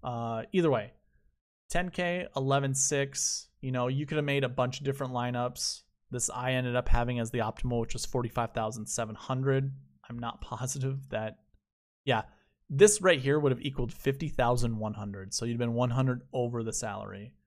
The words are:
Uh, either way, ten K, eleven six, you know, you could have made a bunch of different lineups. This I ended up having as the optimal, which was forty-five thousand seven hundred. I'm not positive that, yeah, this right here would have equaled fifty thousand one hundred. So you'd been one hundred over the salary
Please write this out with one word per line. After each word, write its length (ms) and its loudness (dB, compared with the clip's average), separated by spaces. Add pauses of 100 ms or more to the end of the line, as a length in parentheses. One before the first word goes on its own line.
Uh, 380 -4 (100)
either 180 4
way, 220 0 (760)
ten 220 0
K, 460 -2
eleven 380 2
six, 720 -2 (120)
you 120 -4
know, 160 0
you 180 -2
could 120 -2
have 60 0
made 200 2
a 40 0
bunch 300 0
of 60 -10
different 280 -2
lineups. 720 -2 (300)
This 180 -2
I 220 -2
ended 240 0
up 120 0
having 300 6
as 140 -2
the 60 -2
optimal, 420 0
which 140 -2
was 120 -6
forty-five 460 -2
thousand 340 -4
seven 300 -4
hundred. 560 0 (360)
I'm 120 -8
not 200 -8
positive 680 -6
that, 320 -6 (640)
yeah, 180 2 (480)
this 320 6
right 160 6
here 220 2
would 100 4
have 120 -2
equaled 300 -4
fifty 360 -2
thousand 500 2
one 160 -4
hundred. 400 -8
So 100 -2
you'd 140 -2
been 160 0
one 160 2
hundred 320 2 (100)
over 300 -2
the 100 -4
salary 600 -8 (140)